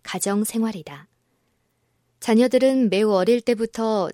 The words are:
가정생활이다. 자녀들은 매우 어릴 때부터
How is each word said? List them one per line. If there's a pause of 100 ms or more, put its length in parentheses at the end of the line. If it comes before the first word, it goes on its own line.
가정생활이다. (1160)
자녀들은
매우
어릴
때부터